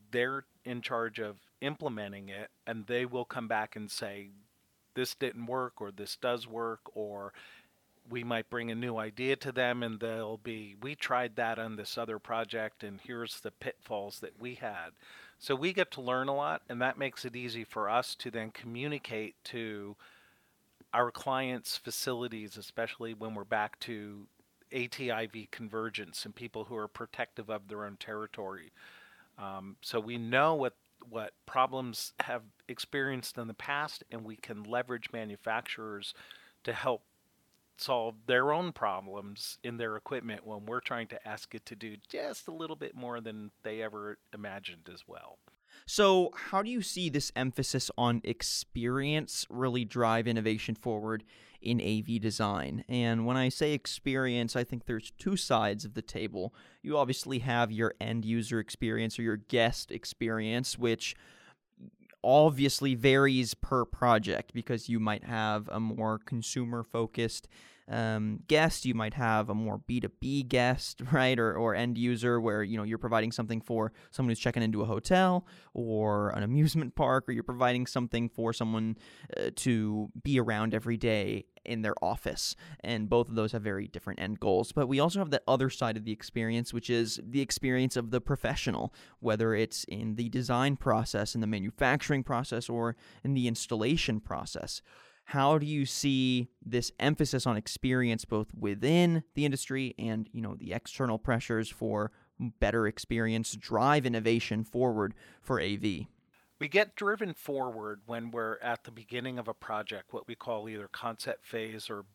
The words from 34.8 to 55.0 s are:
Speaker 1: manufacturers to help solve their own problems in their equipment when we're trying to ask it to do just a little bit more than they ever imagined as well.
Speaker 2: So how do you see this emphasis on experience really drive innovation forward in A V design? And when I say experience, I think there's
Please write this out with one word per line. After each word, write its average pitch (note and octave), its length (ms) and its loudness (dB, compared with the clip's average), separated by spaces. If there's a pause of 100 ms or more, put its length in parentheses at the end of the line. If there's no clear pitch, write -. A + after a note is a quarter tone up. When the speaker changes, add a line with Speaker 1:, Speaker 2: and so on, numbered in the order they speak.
Speaker 1:
manufacturers A2 1000 -6 (480)
to A#2 100 -4
help B2 300 -2 (760)
solve A2+ 360 -2 (100)
their C3 260 4
own E3+ 200 0
problems G2+ 920 -6
in A#2+ 140 -6
their A2+ 180 -4
equipment A2+ 480 -6
when G#2+ 220 -12
we're A#2+ 160 -4
trying A#2 240 -6
to A2 220 -12
ask G#2+ 260 -10
it A2+ 100 -12
to - 120 -16
do G#2 200 -12 (140)
just - 380 -10
a F3 40 -10
little D#3+ 240 -8
bit D3 200 -12
more A#2+ 260 -8
than G#2+ 300 -12 (100)
they A2 220 -6
ever G#2+ 340 -10 (160)
imagined G2 580 -12
as E2 160 -20
well. E2 300 -18 (480)
Speaker 2:
So F#3+ 500 6
how - 280 -2
do A3+ 80 -6
you A#3+ 100 -2
see F3+ 260 -2
this C#3+ 280 0
emphasis C3 600 -2
on A#2+ 280 4
experience C3+ 1200 -2
really B2 380 0
drive A2+ 420 2
innovation A2 460 2
forward A2 500 -4 (380)
in A#2 180 2
A G#2+ 220 2
V A#2 160 -2
design? G2+ 720 -2
And A#2 380 2
when B2+ 100 2
I B2+ 120 4
say D3+ 240 2
experience, B2+ 800 0
I B2+ 80 2
think A#2+ 220 -6
there's A2+ 260 -6